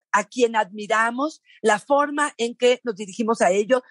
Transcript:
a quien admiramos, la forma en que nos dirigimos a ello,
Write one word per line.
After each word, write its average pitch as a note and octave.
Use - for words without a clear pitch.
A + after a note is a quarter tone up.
a G3+
quien A#3
admiramos, A3
la G#3+
forma D4
en A#3
que B3
nos A3+
dirigimos G#3
a F3
ello, G#3+